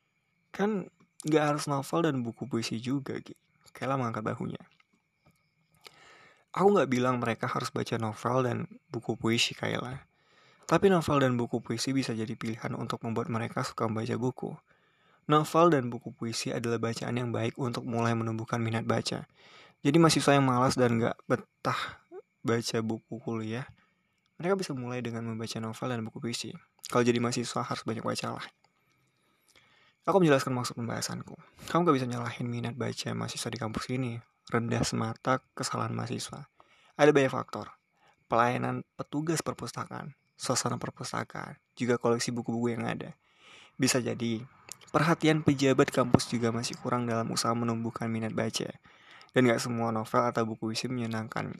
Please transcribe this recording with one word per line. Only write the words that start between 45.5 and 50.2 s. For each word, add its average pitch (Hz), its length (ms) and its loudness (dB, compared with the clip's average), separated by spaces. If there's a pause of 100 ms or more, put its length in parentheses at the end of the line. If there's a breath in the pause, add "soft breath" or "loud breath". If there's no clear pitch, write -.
kampus 127 360 2
juga 117 200 0
masih 117 320 -4
kurang 123 240 -2
dalam 113 240 0
usaha 117 240 0
menumbuhkan 117 560 -2
minat 110 240 -4
baca. 113 360 -2 (640 loud breath)
Dan 127 160 6
nggak 117 160 4
semua 117 320 -2
novel 120 320 2